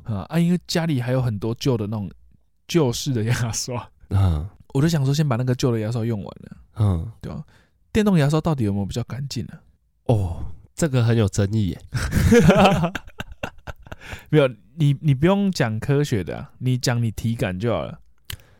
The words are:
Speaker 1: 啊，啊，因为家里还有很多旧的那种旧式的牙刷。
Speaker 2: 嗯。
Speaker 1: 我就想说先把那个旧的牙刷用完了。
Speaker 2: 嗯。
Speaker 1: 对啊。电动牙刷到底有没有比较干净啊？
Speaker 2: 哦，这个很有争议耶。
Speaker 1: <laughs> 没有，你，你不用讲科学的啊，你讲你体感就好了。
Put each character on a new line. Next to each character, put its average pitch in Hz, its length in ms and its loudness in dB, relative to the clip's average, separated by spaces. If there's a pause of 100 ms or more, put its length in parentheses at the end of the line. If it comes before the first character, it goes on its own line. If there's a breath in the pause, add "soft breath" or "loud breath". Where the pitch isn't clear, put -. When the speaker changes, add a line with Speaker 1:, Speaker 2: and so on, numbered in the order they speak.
Speaker 1:
啊， 110 120 -6 (140)
啊， 156 80 -2
因 170 140 2
为 180 160 2
家 165 180 -2
里 143 160 0
还 123 100 -4
有 131 100 2
很 120 180 -2
多 113 160 -4
旧 131 200 0
的 107 120 -4
那 110 100 -6
种 98 140 -8 (560)
旧 143 260 2
式 - 180 -4
的 113 120 0
牙 113 280 0
刷。 - 380 -8 (200)
Speaker 2:
嗯。 92 380 2 (260)
Speaker 1:
我 135 80 2
就 160 60 4
想 165 160 2
说 135 100 2
先 151 140 2
把 123 100 0
那 127 60 -2
个 127 120 0
旧 123 160 0
的 113 80 0
牙 107 120 -4
刷 117 140 -2
用 110 180 -4
完 - 80 -12 (120)
了。 - 140 -20 (180)
Speaker 2:
嗯。 98 360 0 (100)
Speaker 1:
对 - 100 -12
啊。 - 120 -10 (480 soft breath)
电 208 140 2
动 202 120 4
牙 143 120 4
刷 156 100 2
到 160 140 0
底 127 120 -2
有 101 60 0
没 101 80 -2
有 101 60 -2
比 92 80 -8
较 120 100 -4
干 135 240 -10
净 117 180 -8
啊？ - 140 -18 (440)
Speaker 2:
哦， 98 420 -2 (300)
这 170 120 0
个 127 160 2
很 117 140 2
有 107 100 4
争 98 240 0
议 107 180 0
耶。 - 200 -8
Speaker 1:
<laughs> 185 1040 4 (1400 loud breath)
没 151 80 4
有， 139 100 6 (280)
你， 143 260 2
你 147 140 2
不 135 100 0
用 196 260 2
讲 110 280 -2
科 143 240 0
学 113 200 -2
的 62 140 -8
啊， - 220 -14
你 123 180 -2
讲 120 240 -2
你 117 80 0
体 113 240 -4
感 95 260 -4
就 113 140 -2
好 80 100 -2
了。 - 160 -12 (600 loud breath)